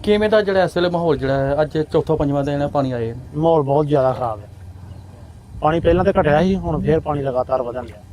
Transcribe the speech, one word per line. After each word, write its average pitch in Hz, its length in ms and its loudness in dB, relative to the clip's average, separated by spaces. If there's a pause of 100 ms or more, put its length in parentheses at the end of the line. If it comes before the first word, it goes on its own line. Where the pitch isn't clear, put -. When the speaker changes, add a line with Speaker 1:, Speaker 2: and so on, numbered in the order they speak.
Speaker 1:
ਕਿਵੇਂ 208 260 2
ਦਾ 214 140 4
ਜਿਹੜਾ 190 200 2
ਇਸ 175 140 0
ਵੇਲੇ 175 140 2
ਮਾਹੌਲ 170 280 0
ਜਿਹੜਾ 135 180 0
ਹੈ, 139 260 0
ਅੱਜ 151 160 -2 (140)
ਚੌਥਾ 160 240 2
ਪੰਜਵਾਂ 143 280 0
ਦਿਨ 143 160 -2
ਹੈ 143 60 0
ਪਾਣੀ 139 260 -2
ਆਏ 117 200 -4
ਨੂੰ? 127 300 -8
Speaker 2:
ਮਾਹੌਲ 165 200 4
ਬਹੁਤ 139 240 2
ਜ਼ਿਆਦਾ 135 260 2
ਖਰਾਬ 117 280 -4
ਹੈ। - 80 -20 (1120)
ਪਾਣੀ 156 200 2
ਪਹਿਲਾਂ 175 240 2
ਤਾਂ 196 160 2
ਘਟਿਆ 151 220 4
ਸੀ, 190 140 2
ਹੁਣ 170 260 -4
ਫੇਰ 156 180 2
ਪਾਣੀ 147 220 -4
ਲਗਾਤਾਰ 127 400 0
ਵਧਣ 120 200 -6
ਡਿਆ। 117 200 -16 (100)